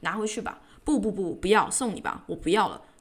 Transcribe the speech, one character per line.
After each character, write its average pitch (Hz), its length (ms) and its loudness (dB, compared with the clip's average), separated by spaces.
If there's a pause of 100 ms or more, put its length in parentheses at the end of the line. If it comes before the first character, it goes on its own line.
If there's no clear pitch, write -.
拿 170 120 -2
回 214 140 -2
去 220 140 -4
吧。 - 200 -10 (240)
”“不， 294 140 2
不， 208 140 0
不， 175 220 -2
不 - 140 -6
要， 202 220 6
送 226 240 -2
你 - 60 -8
吧， - 260 -6
我 175 100 -4
不 - 140 -2
要 196 180 4
了” - 140 -10 (180)